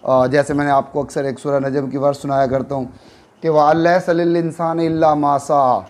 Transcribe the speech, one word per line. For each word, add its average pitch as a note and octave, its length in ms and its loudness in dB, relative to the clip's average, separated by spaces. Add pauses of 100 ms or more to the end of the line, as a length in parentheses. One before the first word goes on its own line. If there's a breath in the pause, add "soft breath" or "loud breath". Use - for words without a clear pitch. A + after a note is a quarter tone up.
आ, B2+ 240 2
जैसे D3 240 0
मैंने C#3+ 200 0
आपको C#3 300 -2
अक्सर C#3 220 -6
एक C3+ 140 -6
सूरह C#3 280 -2
नजम C3+ 200 -2
की B2+ 100 -8
वर्स C#3 240 0
सुनाया C#3 260 0
करता C3+ 280 -4
हूँ C3 140 -6 (540 loud breath)
कि E3 60 0
"व D3+ 200 4
अल्ला E3+ 360 4
सलिल E3+ 320 0
इंसान E3 440 -4
इल्ला D#3+ 360 2
मा C#3+ 260 0
सा", C#3+ 200 2 (260)